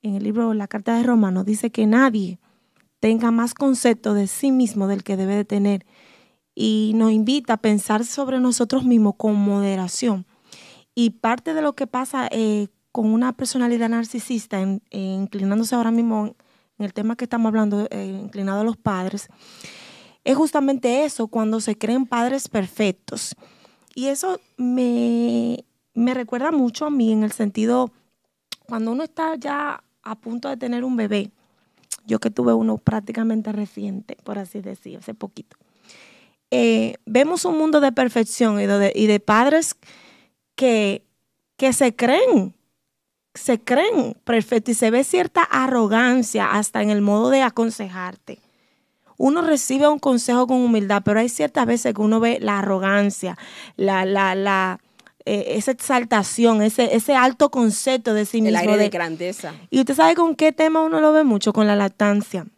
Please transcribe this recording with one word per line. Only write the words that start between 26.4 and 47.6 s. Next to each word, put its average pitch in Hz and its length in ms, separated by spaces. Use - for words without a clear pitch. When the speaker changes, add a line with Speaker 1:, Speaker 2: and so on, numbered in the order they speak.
Speaker 1:
mucho 269 340
a 302 40
mí 233 220
en 214 120
el 214 80
sentido, 226 580
cuando 226 260
uno 262 100
está 320 340
ya 285 460
a 220 100
punto 233 340
de 269 80
tener 240 280
un 254 120
bebé, 208 340
yo - 140
que - 100
tuve 240 220
uno 220 260
prácticamente 220 720
reciente, 202 720
por 208 160
así 196 220
decir, 190 380
hace 220 160
poquito, - 420
eh, 226 440
vemos 285 380
un 339 140
mundo 311 220
de 277 120
perfección 226 680
y 202 60
de, 202 280
y 214 120
de 208 140
padres 277 540
que, 220 500
que 262 160
se 233 240
creen, 262 580
se 233 260
creen 349 640
perfectos 233 480
y - 60
se 226 120
ve 240 140
cierta 349 380
arrogancia 247 1120
hasta 208 300
en 208 80
el 208 100
modo 208 300
de 269 120
aconsejarte. 202 960